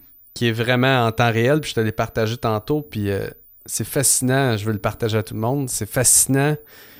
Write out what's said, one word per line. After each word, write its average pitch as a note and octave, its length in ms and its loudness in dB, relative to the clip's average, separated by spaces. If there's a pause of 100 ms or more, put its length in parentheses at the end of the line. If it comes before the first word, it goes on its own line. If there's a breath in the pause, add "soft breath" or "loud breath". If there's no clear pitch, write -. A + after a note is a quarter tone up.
(320 loud breath)
qui B2 140 -2
est A2+ 60 2
vraiment B2 520 2
en A2 80 2
temps A#2 180 2
réel, A#2+ 300 2
puis - 80 -6
je - 60 -8
te A#2 60 0
l'ai A2 120 0
partagé A2+ 460 -4
tantôt, A#2 420 -2
puis, G#2 300 -6
euh, G2 180 -4 (380)
c'est - 200 -6
fascinant, C3 720 2
je G2+ 80 -6
veux A2 80 0
le G#2 40 -4
partager A2 380 -2
à G#2+ 60 0
tout - 100 -12
le A2 80 -6
monde, B2+ 300 -2
c'est - 180 -6
fascinant C#3 640 2 (460 loud breath)